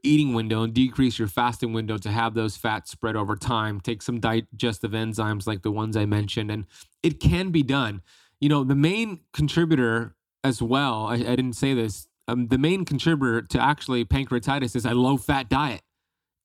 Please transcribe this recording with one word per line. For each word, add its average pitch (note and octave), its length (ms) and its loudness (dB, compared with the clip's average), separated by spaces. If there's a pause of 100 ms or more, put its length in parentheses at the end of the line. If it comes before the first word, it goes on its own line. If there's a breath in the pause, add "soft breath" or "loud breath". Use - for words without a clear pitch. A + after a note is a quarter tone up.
eating D3 320 4
window A2 260 0
and A2+ 140 -2
decrease B2+ 420 2
your A2+ 100 -2
fasting A#2+ 460 -2
window A2 240 -4
to G2+ 120 -6
have A2+ 260 -2
those A2 200 -2
fats A2 360 -4
spread A2 240 -4
over G#2 200 -2
time. G#2+ 460 -2
Take A#2 220 -6
some A#2+ 160 -4
digestive A2+ 720 -2
enzymes G#2+ 560 -2
like G#2+ 160 -4
the G#2+ 80 -2
ones A2 260 -2
I G#2+ 80 2
mentioned, G#2 460 -2
and G#2+ 140 -6 (360 loud breath)
it D#3+ 180 0
can F3+ 300 2
be E3 140 2
done. A#2 400 -2 (360 soft breath)
You D3 100 2
know, D3 140 4
the C3+ 120 2
main F#3 460 0 (120)
contributor C#3 840 0 (280)
as B2+ 180 0
well, A#2+ 460 0
I, A#2 80 -2
I A#2+ 200 0
didn't B2+ 180 0
say C3+ 200 0
this, A2+ 340 -4 (200)
um, A#2+ 200 -2
the B2+ 120 2
main F3 260 2
contributor C3+ 560 0
to - 200 -2
actually B2+ 440 2
pancreatitis C3+ 720 -2
is A#2+ 100 0
a A#2 80 0
low-fat C3 560 0
diet. C3+ 320 0 (640)